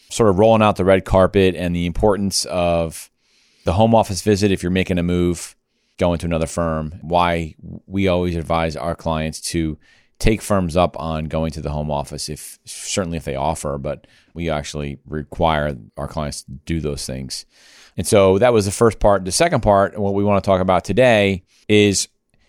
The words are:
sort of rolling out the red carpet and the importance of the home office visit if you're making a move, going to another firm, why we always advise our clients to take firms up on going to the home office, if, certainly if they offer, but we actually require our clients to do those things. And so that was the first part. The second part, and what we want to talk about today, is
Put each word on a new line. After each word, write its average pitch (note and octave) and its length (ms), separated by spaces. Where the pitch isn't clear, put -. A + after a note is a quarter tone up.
sort A2+ 200
of F2+ 80
rolling A2 240
out G#2 140
the F#2 100
red F#2+ 200
carpet F#2+ 500
and F2 200
the F2 120
importance G2 580
of E2+ 640
the F2 100
home A2+ 220
office G2+ 260
visit G#2 300
if F#2 100
you're F2 100
making F#2 280
a E2+ 40
move, F2 520
going F2 220
to E2+ 80
another D#2+ 180
firm, D#2 560
why E2+ 540
we F#2+ 200
always F2+ 280
advise E2 400
our D2+ 200
clients D#2 460
to D#2 340
take A2 200
firms F2+ 380
up F2 220
on D#2+ 260
going D#2+ 260
to D#2 100
the D2 100
home D2+ 180
office, D2 400
if, - 340
certainly - 540
if - 80
they C#2 100
offer, D2 440
but C#2 260
we E2 160
actually D2 560
require D2+ 680
our C#2+ 100
clients D2 360
to - 80
do D#2+ 280
those D2 280
things. C2 400
And F#2 80
so G2 320
that B2 160
was G#2+ 120
the G2+ 60
first - 280
part. G2+ 260
The F#2 60
second E3 300
part, G2+ 340
and G#2 80
what G2 100
we G2+ 100
want G2+ 200
to - 40
talk F#2+ 140
about F#2 240
today, G2+ 580
is G#2 400